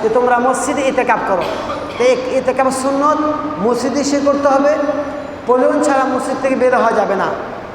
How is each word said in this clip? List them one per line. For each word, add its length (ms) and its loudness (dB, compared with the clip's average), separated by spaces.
যে 60 0
তোমরা 300 2
মসজিদে 420 0
ইতিকাফ 460 2
করো। 140 0
তো 60 0
এই 340 2
ইতিকাফ 360 0
সুন্নত 440 0
মসজিদে 360 0
এসে 260 0
করতে 220 2
হবে, 280 4
প্রয়োজন 380 2
ছাড়া 220 2
মসজিদ 360 -2
থেকে 140 0
বের 220 4
হওয়া 140 4
যাবে 240 0
না। 100 0